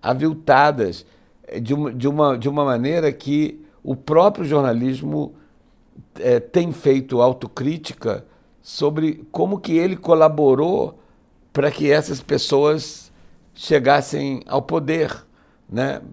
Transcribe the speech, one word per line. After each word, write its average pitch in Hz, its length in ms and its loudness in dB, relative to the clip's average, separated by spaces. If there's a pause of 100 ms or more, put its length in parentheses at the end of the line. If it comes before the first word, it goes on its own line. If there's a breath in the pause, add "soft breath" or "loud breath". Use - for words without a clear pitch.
aviltadas, 135 1040 2 (400 soft breath)
eh, - 140 -10
de 117 120 -4
uma, 143 200 -4
de 127 160 -2
uma, 147 280 2
de 117 120 -4
uma 143 160 0
maneira 139 480 0
que 147 520 -4 (200 loud breath)
o 131 100 -4
próprio 175 500 2
jornalismo, 139 880 -2 (840 soft breath)
eh, 120 220 2
tem 175 320 -2
feito 131 480 0
autocrítica 127 1040 -2 (360 soft breath)
sobre 151 720 -4
como 185 300 -2
que 160 160 -2
ele 175 200 0
colaborou 156 1000 2 (540 soft breath)
para 143 180 0
que 147 200 -2
essas 147 300 0
pessoas 143 920 -2 (420 soft breath)
chegassem 139 920 0
ao - 160 -2
poder, 156 640 -4 (420 soft breath)
né? 127 320 -4 (120)